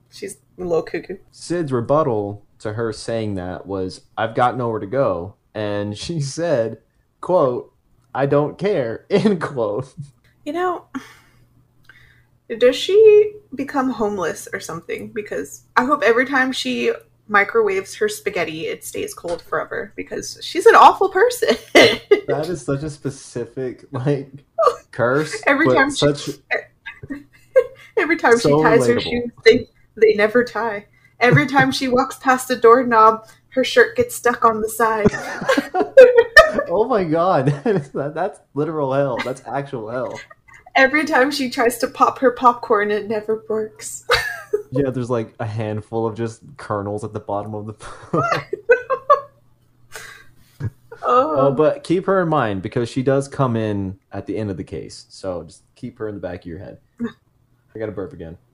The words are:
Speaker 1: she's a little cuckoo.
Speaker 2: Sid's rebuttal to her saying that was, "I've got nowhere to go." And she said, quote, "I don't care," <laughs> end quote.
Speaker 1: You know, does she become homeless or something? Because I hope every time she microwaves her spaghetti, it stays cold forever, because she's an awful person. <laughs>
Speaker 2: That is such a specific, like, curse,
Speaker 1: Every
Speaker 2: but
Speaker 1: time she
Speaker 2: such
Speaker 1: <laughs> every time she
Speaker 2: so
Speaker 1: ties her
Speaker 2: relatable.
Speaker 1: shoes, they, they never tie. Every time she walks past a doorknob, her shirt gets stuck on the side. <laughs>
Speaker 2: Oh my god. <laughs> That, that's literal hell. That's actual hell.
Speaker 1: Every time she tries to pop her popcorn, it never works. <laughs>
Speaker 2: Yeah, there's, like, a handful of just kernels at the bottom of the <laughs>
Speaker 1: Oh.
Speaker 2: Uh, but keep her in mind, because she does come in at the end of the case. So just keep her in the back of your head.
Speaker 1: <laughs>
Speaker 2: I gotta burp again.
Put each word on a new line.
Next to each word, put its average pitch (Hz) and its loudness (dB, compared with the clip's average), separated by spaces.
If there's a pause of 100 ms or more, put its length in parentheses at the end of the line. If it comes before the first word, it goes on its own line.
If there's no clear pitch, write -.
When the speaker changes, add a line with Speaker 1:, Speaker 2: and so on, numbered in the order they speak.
(100)
Speaker 1:
she's - -16 (200)
a 180 -12
little 165 -2
cuckoo. 175 -10 (120)
Speaker 2:
Sid's 160 -6
rebuttal 117 -2 (160)
to 110 -8
her 113 -4
saying 110 -6
that 90 -10
was, 92 -8 (140)
"I've 113 -4
got 123 0
nowhere 117 -4
to 98 -8
go." 101 -2 (200)
And 104 -4
she 170 -6
said, 135 -4 (420)
quote, 143 0 (440)
"I 139 0
don't 143 0
care," 147 -4
<laughs> - -18
end 190 2
quote. 123 -4 (500)
Speaker 1:
You 294 -8
know, 359 -4 (1700)
does 247 4
she 415 6 (220)
become 269 -2
homeless 208 -4
or 196 -8
something? 165 -10
Because 208 -10 (140)
I 247 4
hope 285 0
every 233 2
time 262 -2
she 240 -4 (360)
microwaves 202 0
her 214 -2
spaghetti, 165 -6
it - -10
stays - -10
cold 170 -10
forever, - -8
because - -12
she's - -6
an 440 8
awful 349 8
person. 415 2 (180)
<laughs> 226 6 (280)
Speaker 2:
That 147 -4
is 180 -8
such 139 -2
a 156 -6
specific, - -10
like, 139 -4 (460)
curse, 131 0
Speaker 1:
Every 285 2
Speaker 2:
but 127 4
Speaker 1:
time 277 2
she - -10 (160)
Speaker 2:
such 143 -10 (800)
Speaker 1:
<laughs> - -4
every 339 0
time 302 2
she 233 2
Speaker 2:
so 147 6
Speaker 1:
ties - 6
her 240 4
Speaker 2:
relatable. - -2
Speaker 1:
shoes, 240 -4 (140)
they, - 6 (260)
they 214 4
never 214 2
tie. 220 -6 (340)
Every 247 4
time 269 2
she 262 -4
walks 254 0
past 254 0
a 254 0
doorknob, 226 6 (220)
her 262 0
shirt 240 4
gets 240 -2
stuck 240 0
on 220 2
the 220 -2
side. 220 0 (640)
<laughs> 370 -2 (760)
Speaker 2:
Oh 190 2
my 220 0
god. 165 2
<laughs> 143 -2 (300)
That, 147 -6
that's 185 -6 (140)
literal 147 -2
hell. 135 0
That's 127 -8
actual 127 -8
hell. 120 -8 (560)
Speaker 1:
Every 269 2
time 285 2
she 277 -4
tries 247 0
to - 0
pop - 0
her 247 2
popcorn, 220 2
it 202 -2
never 220 -4
works. - -8
<laughs> 494 4 (560)
Speaker 2:
Yeah, 135 0
there's, 123 -4
like, 117 -2
a 117 -6
handful 110 -4
of 110 -6
just 113 -6 (140)
kernels 104 -6
at 107 -10
the 107 -8
bottom 104 -6
of 104 -10
the 110 -12 (380)
<laughs> 679 -2 (2500)
Speaker 1:
Oh. 247 2
Speaker 2:
Uh, - 4
but 143 0
keep 180 -2
her 190 2
in 175 -2
mind, 113 0
because 120 -4
she 131 -4
does 135 0
come 131 -2
in 101 -2 (140)
at 101 -10
the 95 -6
end 107 -4
of 92 -6
the - -10
case. - -14
So 90 -10
just - -20 (140)
keep - -14
her 110 -8
in 104 -10
the 92 -14
back 90 -10
of - -20
your 85 -12
head. - -16 (120)
Speaker 1:
<laughs> - -20
Speaker 2:
I - -14
gotta 107 -6
burp 92 -10
again. 85 -14 (140)